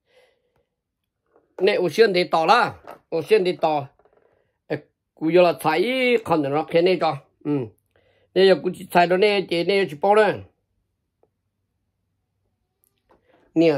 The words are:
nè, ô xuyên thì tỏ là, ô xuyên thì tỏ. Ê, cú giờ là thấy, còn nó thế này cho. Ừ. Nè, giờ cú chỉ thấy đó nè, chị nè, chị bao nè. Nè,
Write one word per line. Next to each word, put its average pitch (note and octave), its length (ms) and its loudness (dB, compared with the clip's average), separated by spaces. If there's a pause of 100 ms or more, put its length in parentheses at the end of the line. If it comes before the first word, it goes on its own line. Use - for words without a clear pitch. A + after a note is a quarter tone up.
(1600)
nè, G3 160 2
ô F3 160 -2
xuyên G#3 240 2
thì F3+ 100 0
tỏ E3 220 -2
là, G3 280 2 (360)
ô D#3+ 120 -4
xuyên F#3+ 240 0
thì F3+ 60 -2 (100)
tỏ. D3+ 260 -2 (800)
Ê, D3+ 100 -6 (380)
cú D#3+ 140 -6
giờ F3 120 4
là E3+ 180 4
thấy, A#3+ 640 0
còn D#3+ 160 -2
nó C#3+ 280 -4
thế E3 120 0
này F3+ 200 2
cho. D3+ 160 -4 (280)
Ừ. D3 60 -4 (800)
Nè, F#3+ 120 4
giờ F#3+ 180 6
cú F#3 120 -4
chỉ - 160 -18
thấy F3 160 2
đó F#3 100 0
nè, G3+ 320 0
chị E3+ 140 -2
nè, G3 260 -2
chị D3 120 -14
bao G3+ 140 2
nè. G#3 180 2 (3250)
Nè, E3 220 4